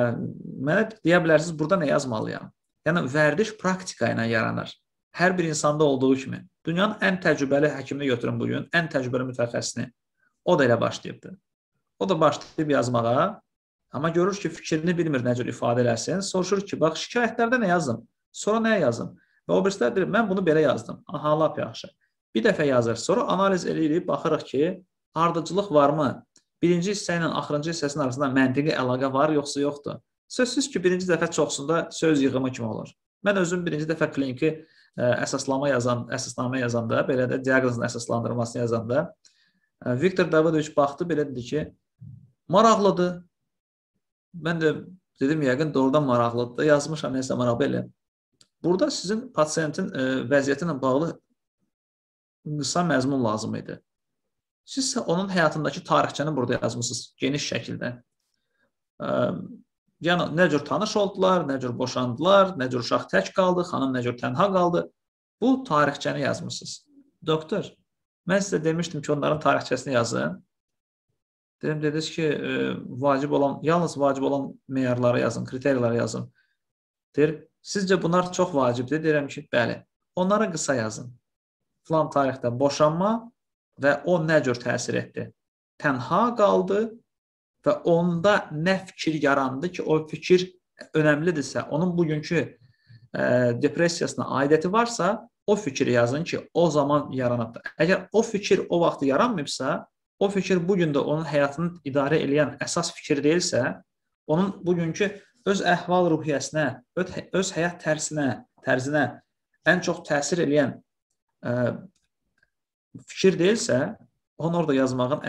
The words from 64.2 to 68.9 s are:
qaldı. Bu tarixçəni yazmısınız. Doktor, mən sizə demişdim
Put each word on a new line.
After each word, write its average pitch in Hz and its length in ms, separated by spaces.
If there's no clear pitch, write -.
qaldı. 170 300
Bu 254 120
tarixçəni 147 580
yazmısınız. 120 480
Doktor, 156 440
mən 196 160
sizə 190 200
demişdim 160 380